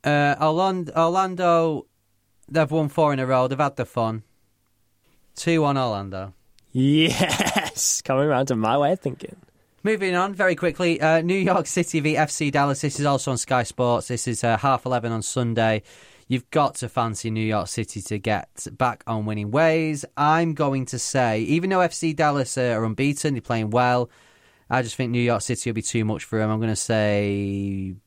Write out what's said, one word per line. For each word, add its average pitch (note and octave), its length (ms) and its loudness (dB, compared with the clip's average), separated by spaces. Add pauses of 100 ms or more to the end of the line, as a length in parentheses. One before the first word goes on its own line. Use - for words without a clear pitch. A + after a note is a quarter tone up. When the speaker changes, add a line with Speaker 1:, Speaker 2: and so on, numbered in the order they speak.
Speaker 1:
Uh, D3 360 2
Orlando, F3 540 0
Orlando, E3+ 920 2 (640)
they've D3+ 220 0
won D3+ 180 2
four D3 240 2
in C3+ 60 -2
a C3 80 -2
row. B2+ 220 2
They've C3 100 -4
had C#3+ 180 0
the A#2+ 100 -4
fun. A2+ 360 -4 (1120)
Two E3 280 2
one C#3+ 160 2
Orlando. G2 560 -4 (380)
Speaker 2:
Yes! - 1300 2
<laughs> - 20 -20
Coming C#3 240 2
round C3+ 200 2
to B2 80 0
my A2 200 2
way D3 160 2
of F#3+ 80 -2
thinking. - 360 -10 (460)
Speaker 1:
Moving G3 320 0
on F#3+ 200 0
very F#3 220 2
quickly. E3+ 440 0
Uh, D#3+ 200 4
New F3 180 0
York F3+ 280 2
City E3 340 -2
v D3+ 160 0
F D3+ 140 0
C D3 200 -2
Dallas. C#3+ 300 0
This D3 200 -4
is D3 60 0
also C#3 240 0
on B2 80 0
Sky B2+ 240 0
Sports. A#2+ 460 0
This A#2+ 200 -4
is, A2+ 160 -4
uh, A#2 140 2
half C3+ 260 0
eleven A#2 280 -2
on A2 100 -4
Sunday. A2+ 600 0 (440)
You've B2+ 240 -4
got D3 260 0
to B2 120 -8
fancy A2+ 420 -2
New A2 140 -2
York G#2+ 240 -2
City - 320 -6
to G#2 180 -6
get - 540 -4
back A#2+ 340 -2
on A2 200 -4
winning G#2+ 240 -4
ways. D#3 560 2 (100)
I'm D#3 380 2
going C3+ 320 0
to B2+ 120 -8
say, A#2 420 0
even E3 300 0
though F#3 100 4
F E3+ 120 2
C E3 220 -2
Dallas, C#3+ 420 0
uh, B2+ 60 0 (140)
are A2+ 80 0
unbeaten, C#3 500 0
they're A#2 80 -6
playing A2+ 280 -2
well, B2 400 2 (600)
I B2+ 120 2
just A2+ 140 -6
think B2 160 -2
New B2 80 2
York A#2+ 220 2
City - 280 -4
will G#2+ 40 -4
be A2 80 -4
too A2+ 220 -2
much G#2+ 200 -2
for A2+ 140 -4
them. G#2+ 120 2
I'm A2 100 0
gonna A2 160 -2
say G2+ 1160 0 (120)